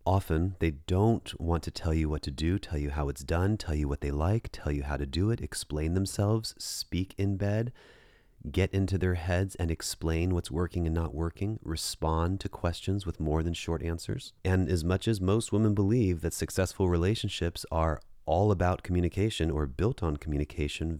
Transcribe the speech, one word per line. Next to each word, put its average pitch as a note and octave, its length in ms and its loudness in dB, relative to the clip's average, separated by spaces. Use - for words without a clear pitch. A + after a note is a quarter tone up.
Often, F2+ 540 2
they E2 120 2
don't F#2+ 680 2
want E2 240 0
to D#2+ 80 -6
tell D#2+ 220 -2
you D#2+ 160 2
what D2+ 140 -2
to D2+ 80 -6
do, D#2 260 0
tell D#2+ 220 -6
you D2 100 -2
how C#2+ 200 -2
it's C#2 140 -8
done, F#2 340 2
tell - 180 -4
you D2+ 120 0
what C#2 140 -2
they C#2+ 100 -2
like, E2+ 400 0
tell - 200 -4
you C#2+ 120 -2
how C#2+ 140 -4
to C#2+ 80 -4
do F2 240 0
it, A#2 100 0
explain D#2 540 -4
themselves, G#2 640 0
speak - 600 -6
in G2 200 0
bed, G#2 340 0
get F#2 220 2
into F#2+ 240 2
their F2+ 180 2
heads F2+ 400 0
and E2+ 140 0
explain E2 640 0
what's E2+ 180 -2
working E2+ 340 0
and D#2+ 100 2
not E2 180 -2
working, F#2+ 500 -4
respond D#2+ 760 0
to - 100 -6
questions F#2+ 560 -4
with E2 140 -6
more D#2 240 2
than E2+ 100 -2
short E2 300 -4
answers. - 500 -6
And F#2 260 4
as F2 140 2
much F#2 240 2
as G#2+ 140 2
most G2+ 300 2
women G#2+ 220 4
believe G2 480 4
that E2+ 120 -2
successful F#2 560 0
relationships F2 800 0
are D#2+ 300 2
all G2 260 4
about F2+ 320 2
communication F2+ 640 0
or D2+ 160 0
built F2 380 0
on D2 140 0
communication, D2+ 800 -4